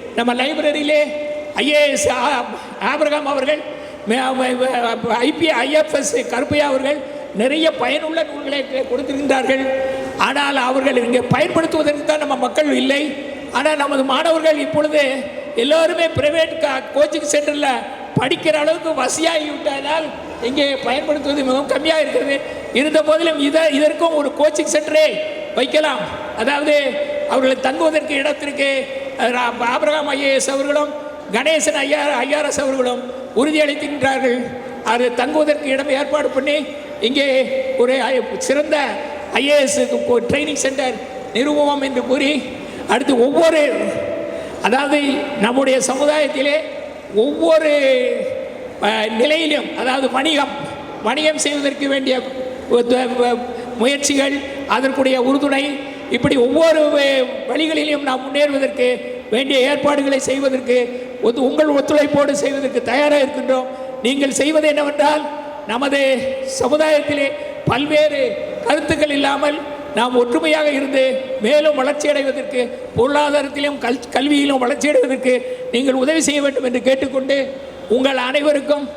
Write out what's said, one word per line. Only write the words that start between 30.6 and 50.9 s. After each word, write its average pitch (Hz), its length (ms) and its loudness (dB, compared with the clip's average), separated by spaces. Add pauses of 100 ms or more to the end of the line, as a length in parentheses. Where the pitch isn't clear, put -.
கணேசன் 302 420 2
ஐ 285 200 -2
ஆர், 294 160 0
ஐ 269 240 0
ஆர் 302 120 2
எஸ் 269 160 -2
அவர்களும் 254 500 -2 (240)
உறுதியளித்திருக்கிறார்கள். 269 1120 0 (360)
அது 240 300 2
தங்குவதற்கு 294 560 2
இடம் 277 200 0
ஏற்பாடு 277 400 0
பண்ணி 285 360 0 (360)
இங்கே 269 440 2 (320)
ஒரு 254 240 2
ஐ-, 247 200 0 (160)
சிறந்த 294 400 0 (560)
ஐ 262 160 0
ஏ 294 100 6
எஸ் 262 200 2
க்கு 240 400 0
ட்ரைனிங் 285 340 0
சென்டர் 269 400 -2 (400)
நிறுவுவோம் 285 480 2
என்று 262 200 0
கூறி, 269 420 0 (440)
அடுத்து 254 360 4
ஒவ்வொரு, 302 500 4 (880)
அதாவது 277 400 2 (400)
நம்முடைய 262 400 2
சமுதாயத்திலே 285 760 0 (560)
ஒவ்வொரு, 302 680 4 (1000)
அஹ், 214 300 0
நிலையிலும், 294 640 0
அதாவது 254 340 0
வணிகம், 277 360 2 (560)